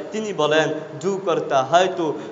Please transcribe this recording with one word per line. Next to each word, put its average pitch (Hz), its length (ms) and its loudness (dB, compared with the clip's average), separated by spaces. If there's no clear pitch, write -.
তিনি 214 220 -6
বলেন, 151 400 2
"জু 190 240 -2
করতা 151 380 2
হয় 170 240 4
তু, 156 160 -2